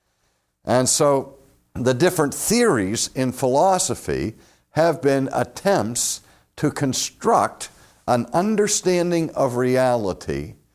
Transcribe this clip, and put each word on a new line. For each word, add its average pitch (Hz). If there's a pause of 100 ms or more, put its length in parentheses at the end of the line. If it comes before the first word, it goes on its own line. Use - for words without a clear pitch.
(640)
And 123
so 139 (360)
the 127
different 156
theories 135
in 131
philosophy 127 (360)
have 156
been 135
attempts 123 (360)
to 151
construct 135 (380)
an 120
understanding 180
of 135
reality 120 (200)